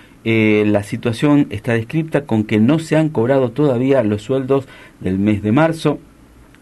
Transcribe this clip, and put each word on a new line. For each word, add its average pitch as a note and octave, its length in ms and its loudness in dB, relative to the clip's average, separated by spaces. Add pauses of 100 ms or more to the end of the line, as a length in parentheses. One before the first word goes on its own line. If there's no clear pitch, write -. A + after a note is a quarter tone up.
(240)
Eh, G#2+ 420 2
la G#2 160 0
situación C3 680 0
está A#2 240 -6
descripta D3 500 -4
con A2 200 -2
que G#2+ 140 0
no C3 200 4
se D#3 180 -2
han D#3 140 2
cobrado C3 400 0
todavía C3 520 2
los G#2 200 -2
sueldos C3 440 -2 (340)
del F#2+ 180 -2
mes G2+ 240 0
de G#2+ 100 0
marzo D#3 460 0 (640)